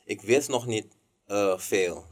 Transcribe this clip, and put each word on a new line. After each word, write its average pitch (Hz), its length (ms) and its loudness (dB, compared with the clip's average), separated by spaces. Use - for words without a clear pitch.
ik 104 160 -8
wist 131 280 2
nog 120 160 -2
niet, 110 320 -6
eh, 101 300 2
veel. 92 540 -2